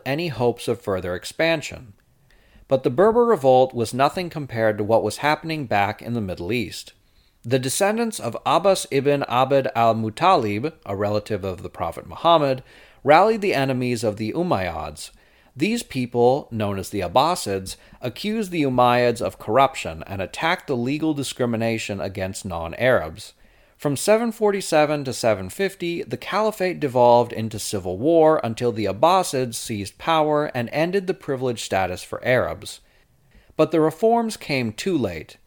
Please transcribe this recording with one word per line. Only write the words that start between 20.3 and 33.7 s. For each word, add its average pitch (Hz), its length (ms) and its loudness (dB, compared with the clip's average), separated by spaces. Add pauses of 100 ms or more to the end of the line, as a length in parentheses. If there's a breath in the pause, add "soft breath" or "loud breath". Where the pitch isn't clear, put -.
the 135 80 -2
legal 151 380 -2
discrimination 113 840 -2
against 95 440 -6
non-Arabs. 85 880 -2 (440 soft breath)
From 143 200 -2
seven 220 340 2
forty-seven 165 720 0
to 131 100 -6
seven 98 380 0
fifty, 175 540 -6
the 117 120 -8
Caliphate 185 640 -2
devolved 120 540 6
into 110 260 -6
civil 92 400 -6
war 156 460 4
until 117 260 -2
the 107 140 -2
Abbasids 127 720 2
seized 101 420 -8
power 151 560 0
and 120 180 -4
ended 180 360 -2
the 190 60 -2
privileged 127 500 -4
status 92 400 -2
for - 200 -10
Arabs. 101 540 0 (800 soft breath)
But 156 160 2